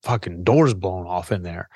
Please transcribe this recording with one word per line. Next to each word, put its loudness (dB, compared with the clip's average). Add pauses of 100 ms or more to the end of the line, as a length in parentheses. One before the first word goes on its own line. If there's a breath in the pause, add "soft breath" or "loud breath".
fucking -4
doors 6
blown -4
off -4
in -2
there. -10